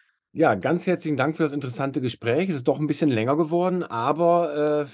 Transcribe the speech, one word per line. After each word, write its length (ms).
Ja, 240
ganz 320
herzlichen 300
Dank 180
für 80
das 80
interessante 480
Gespräch. 480
Es 80
ist 140
doch 100
ein 80
bisschen 220
länger 260
geworden, 480
aber, 1120